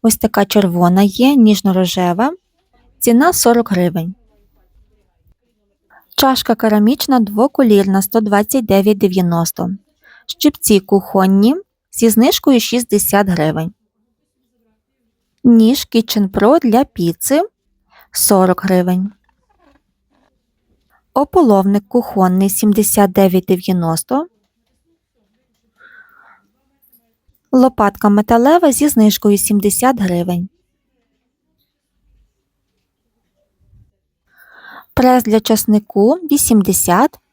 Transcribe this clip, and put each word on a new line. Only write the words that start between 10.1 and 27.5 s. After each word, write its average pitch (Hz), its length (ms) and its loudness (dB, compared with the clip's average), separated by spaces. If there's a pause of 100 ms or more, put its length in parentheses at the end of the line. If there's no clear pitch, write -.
Щипці - 540 -2
кухонні 196 760 0 (360)
зі 233 180 0
знижкою 240 500 2
шістдесят 208 720 -2
гривень. 160 440 -4 (1700)
Ніж 233 360 4
Kitchen 214 500 -4
Pro 214 300 2 (100)
для 240 140 2
піци 262 580 -4 (680)
сорок 185 520 0
гривень. 185 480 -2 (2000)
Ополовник 208 720 0
кухонний 190 640 -2
сімдесят 208 640 0
дев'ять 185 360 0
дев'яносто. 185 800 -4 (3250)